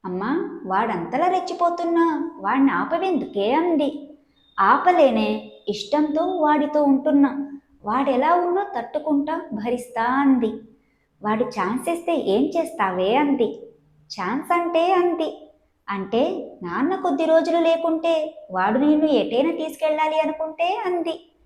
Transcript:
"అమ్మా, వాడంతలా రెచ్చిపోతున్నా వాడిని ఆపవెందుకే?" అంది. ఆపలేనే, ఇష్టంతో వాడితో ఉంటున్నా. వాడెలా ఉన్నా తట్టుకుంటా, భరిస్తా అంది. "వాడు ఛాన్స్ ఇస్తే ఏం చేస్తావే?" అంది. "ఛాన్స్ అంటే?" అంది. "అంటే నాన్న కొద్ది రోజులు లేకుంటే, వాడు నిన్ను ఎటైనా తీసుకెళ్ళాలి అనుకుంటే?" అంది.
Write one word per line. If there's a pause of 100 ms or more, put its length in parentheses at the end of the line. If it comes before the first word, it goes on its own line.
"అమ్మా,
వాడంతలా
రెచ్చిపోతున్నా
వాడిని
ఆపవెందుకే?"
అంది. (440)
ఆపలేనే, (180)
ఇష్టంతో
వాడితో
ఉంటున్నా. (380)
వాడెలా
ఉన్నా (100)
తట్టుకుంటా, (120)
భరిస్తా
అంది. (720)
"వాడు
ఛాన్స్
ఇస్తే
ఏం
చేస్తావే?"
అంది. (600)
"ఛాన్స్
అంటే?"
అంది. (400)
"అంటే (100)
నాన్న
కొద్ది
రోజులు
లేకుంటే, (160)
వాడు
నిన్ను
ఎటైనా
తీసుకెళ్ళాలి
అనుకుంటే?"
అంది. (160)